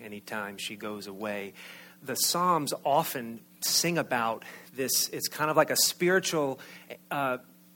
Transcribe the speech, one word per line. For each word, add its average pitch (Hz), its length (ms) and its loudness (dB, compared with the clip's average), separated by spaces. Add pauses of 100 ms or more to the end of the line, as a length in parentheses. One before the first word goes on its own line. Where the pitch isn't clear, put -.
anytime 104 560 -8
she - 160 -8
goes 104 320 -8
away." 101 460 -6 (500)
The 131 140 -4
Psalms 170 680 2
often 135 560 0 (220)
sing - 360 2
about 117 480 0 (300)
this. 127 360 0
It's - 180 -6
kind 151 200 0
of 156 80 4
like 156 140 6
a 131 60 2
spiritual, 175 840 2 (500)
uh, 135 300 0 (380)